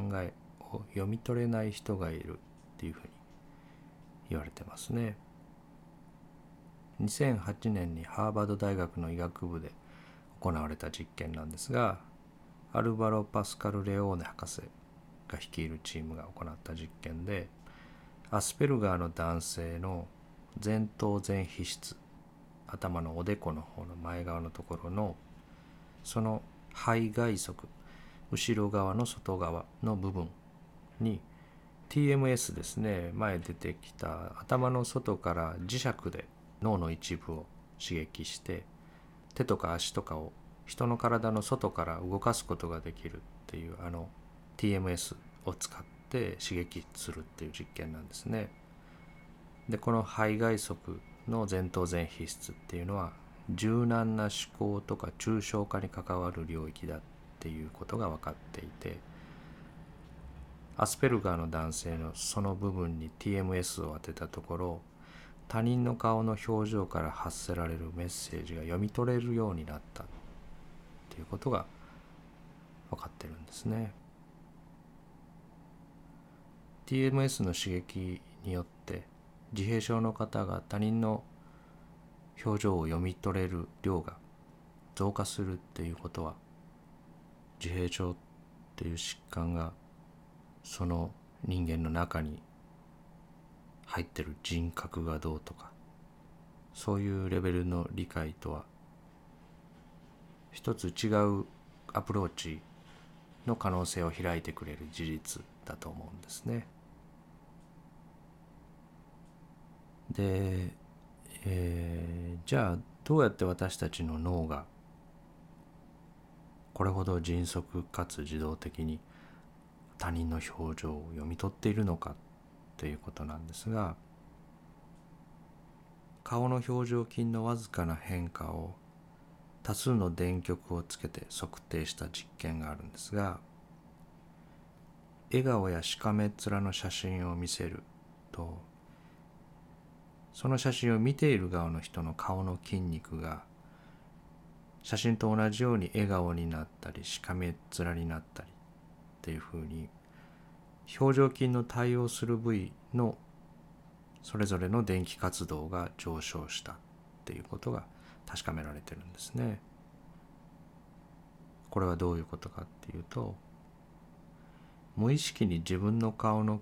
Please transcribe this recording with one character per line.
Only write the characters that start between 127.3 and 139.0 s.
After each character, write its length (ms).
わ 120
ず 140
か 160
な 80
変 340
化 180
を 280
多 120
数 200
の 200
電 280
極 320
を 80
つ 160
け 100
て 220
測 320
定 240
し 80
た 140
実 200
験 220
が 100
あ 40
る 100
ん 80
で 60
す 160
が、 260
笑 140
顔 240
や 140
し 160
か 140
め 140
っ 40
面 120
の 100
写 180
真 400
を 40
見 140
せ 200
る 140
と、 280